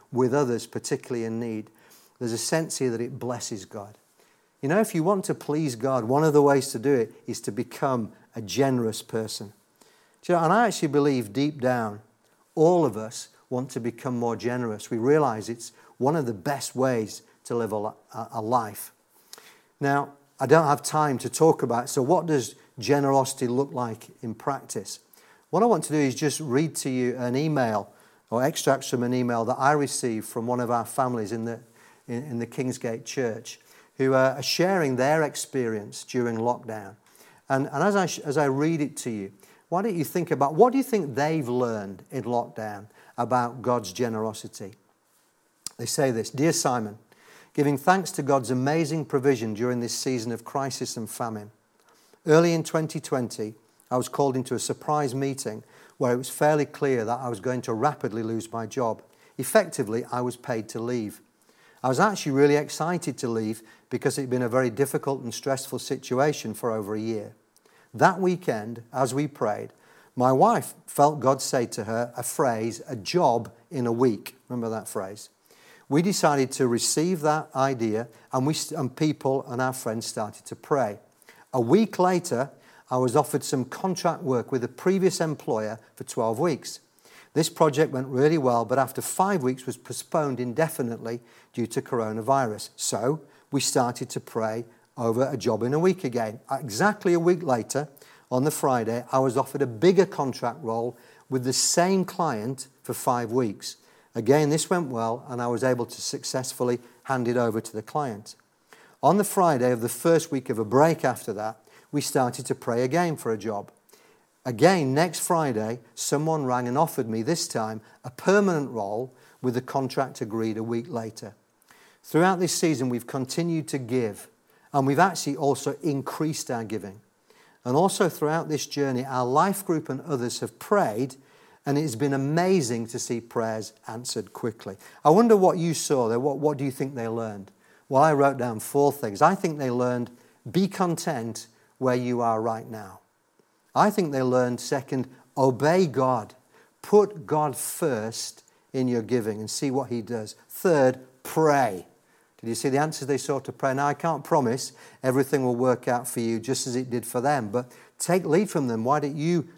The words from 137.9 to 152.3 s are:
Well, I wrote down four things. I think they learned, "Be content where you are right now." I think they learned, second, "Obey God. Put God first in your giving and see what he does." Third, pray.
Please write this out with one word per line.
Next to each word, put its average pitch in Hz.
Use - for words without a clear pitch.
Well, 139
I 156
wrote 139
down 117
four 143
things. 110
I 165
think 175
they 131
learned, 123
"Be 185
content 156
where 127
you 123
are 113
right 113
now." 104
I 175
think 190
they 135
learned, 127
second, 131
"Obey 139
God. 127
Put 202
God 151
first -
in 131
your 120
giving 107
and 107
see 143
what 127
he 117
does." 107
Third, 135
pray. 135